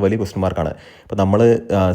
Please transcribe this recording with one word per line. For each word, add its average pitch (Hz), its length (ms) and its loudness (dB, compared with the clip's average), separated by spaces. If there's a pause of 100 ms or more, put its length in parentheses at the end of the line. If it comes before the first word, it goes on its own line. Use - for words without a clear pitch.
വലിയ 104 160 0
ക്വസ്റ്റ്യൻ 95 240 -6
മാർക്കാണ്. 85 260 -4 (340)
ഇപ്പോൾ 101 160 -6
നമ്മൾ, 101 200 2 (360)
ആ, 95 40 2 (140)